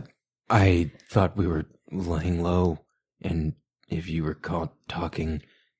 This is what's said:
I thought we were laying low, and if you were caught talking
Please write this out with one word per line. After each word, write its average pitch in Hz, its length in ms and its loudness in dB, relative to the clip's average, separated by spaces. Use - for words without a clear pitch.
I 92 420 4
thought 95 260 2
we 92 120 0
were 80 180 -2
laying 85 520 -2
low, 90 360 2
and 78 320 -2
if 82 180 -6
you 82 160 -2
were 76 120 -4
caught 82 380 -6
talking 80 540 -6